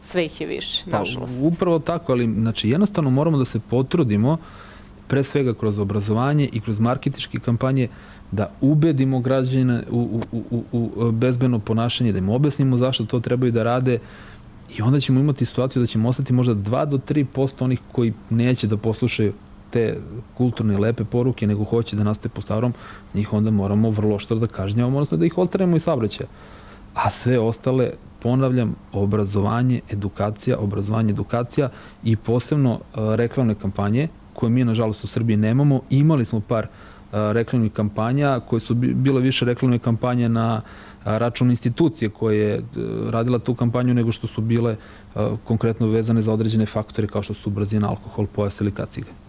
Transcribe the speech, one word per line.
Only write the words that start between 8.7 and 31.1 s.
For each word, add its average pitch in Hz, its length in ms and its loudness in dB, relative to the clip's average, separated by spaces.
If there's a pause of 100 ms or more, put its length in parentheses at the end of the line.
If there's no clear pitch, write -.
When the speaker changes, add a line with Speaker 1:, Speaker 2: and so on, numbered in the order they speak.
Speaker 2:
građane 127 680 2
u, 120 80 0
u, 117 240 -2 (280)
u, 117 220 -2
u, 117 240 0
u 117 160 2
bezbedno 123 460 2
ponašanje, 113 540 0
da 95 60 0
im 95 100 0
objasnimo 135 500 2
zašto 127 260 0
to 123 160 -2
trebaju 123 320 0
da 113 100 2
rade 123 360 2 (760)
i - 60 -4
onda 135 180 4
ćemo 131 200 4
imati 139 260 2
situaciju 127 360 -2
da 120 40 2
ćemo 110 220 0
ostati 131 240 0
možda 123 220 4
dva 107 300 -2
do 143 140 -2
tri 147 260 0
posto 131 400 -2
onih 127 160 0 (120)
koji 117 200 2 (180)
neće 120 360 2
da 107 100 0
poslušaju 107 560 0 (380)
te 110 260 0 (380)
kulturne 113 400 0
i 98 40 0
lepe 113 260 0
poruke, 123 420 0
nego 104 180 0
hoće 117 320 0
da 104 80 2
nastave 104 300 -2
po 107 80 -8
starom, 113 300 -2 (420)
njih 104 180 -2
onda 107 180 2
moramo 104 400 2
vrlo 107 240 0
oštro 110 240 -2
da 117 80 0
kažnjavamo, 117 520 -2
odnosno 147 180 -2
da 165 100 2
ih 170 120 -2
oteramo 180 380 2
iz 156 60 2
saobraćaja. 120 460 -2 (680)
A - 160 0
sve 123 280 0
ostale, 120 520 0 (320)
ponavljam, 127 520 2 (180)
obrazovanje, 107 880 2 (100)
edukacija, 104 680 -2
obrazovanje, 104 520 0